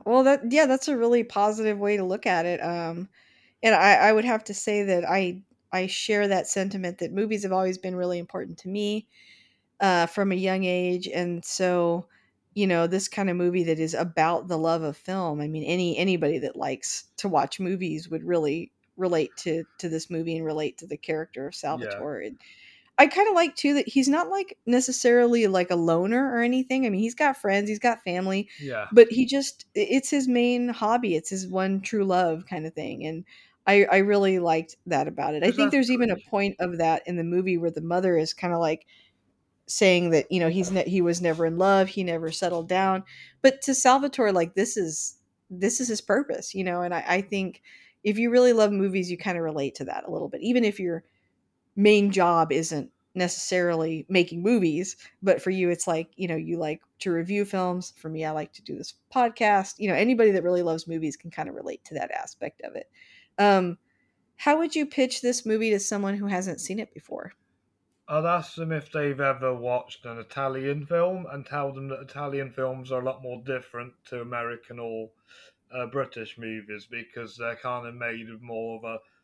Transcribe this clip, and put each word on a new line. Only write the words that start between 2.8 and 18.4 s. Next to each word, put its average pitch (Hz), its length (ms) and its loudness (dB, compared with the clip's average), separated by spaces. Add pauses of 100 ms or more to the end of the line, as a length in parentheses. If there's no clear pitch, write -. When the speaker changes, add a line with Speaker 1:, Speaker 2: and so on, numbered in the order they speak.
Speaker 1:
and 220 140 6
I, 190 180 8
I 208 180 8
would 220 140 4
have 220 200 0
to 202 100 -10
say 208 280 -2
that 180 240 2
I, 185 360 0 (280)
I 185 140 -2
share 208 420 0
that 190 200 0
sentiment 190 500 -4
that 170 140 -6
movies 202 320 -2
have 190 80 -4
always 185 260 0
been 185 180 -6
really 180 220 -2
important 175 420 -10
to 180 100 -12
me, 208 380 -4 (720)
uh, 180 280 2
from 196 240 -2
a 180 40 0
young 190 280 0
age. 180 440 -2
And 175 380 -4
so, 175 640 0 (480)
you 208 100 0
know, 170 220 2
this 190 200 -2
kind 196 220 -2
of 175 80 0
movie 175 280 0
that 160 120 0
is 160 160 -2
about 165 540 0
the 175 100 -2
love 160 240 0
of 147 160 -4
film, 175 440 -4
I 147 60 -4
mean, 156 160 -6
any, 175 320 0
anybody 165 440 0
that 139 160 -6
likes - 480 -8 (140)
to 202 120 -4
watch 147 300 -2
movies 175 500 -4
would 160 140 -6
really 165 480 -2 (240)